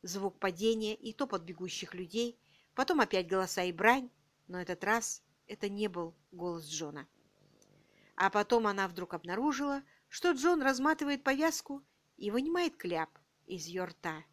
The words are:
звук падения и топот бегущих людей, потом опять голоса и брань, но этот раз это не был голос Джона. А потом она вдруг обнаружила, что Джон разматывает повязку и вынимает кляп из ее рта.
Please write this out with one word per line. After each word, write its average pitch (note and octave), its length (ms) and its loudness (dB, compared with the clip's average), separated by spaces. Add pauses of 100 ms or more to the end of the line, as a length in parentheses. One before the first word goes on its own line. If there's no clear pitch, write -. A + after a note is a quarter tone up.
звук F#3+ 360 -4
падения G#3+ 560 0
и A3 180 -10
топот A3 300 -4
бегущих F3+ 520 -8
людей, G#3+ 440 -4 (360)
потом C#4 260 2
опять F#3 280 2
голоса F#3 340 0
и F3+ 100 0
брань, A#3+ 380 4 (380)
но F3+ 120 -8
этот F3+ 240 -6
раз A3+ 380 0 (240)
это G3+ 220 -6
не G3+ 200 -2
был E3+ 260 -6 (180)
голос E3+ 340 -6
Джона. D3+ 420 -8 (1080)
А G3 140 4
потом G#3+ 360 4
она G3 220 2
вдруг F3 260 -8
обнаружила, C4+ 680 -2 (260)
что - 240 0
Джон D4+ 300 4
разматывает C#4+ 600 2
повязку C#4 580 0 (340)
и G#3 140 -4
вынимает D#4+ 460 0
кляп E3 420 -4 (280)
из E3 200 -10
ее F3+ 200 -4
рта. D#3+ 460 -8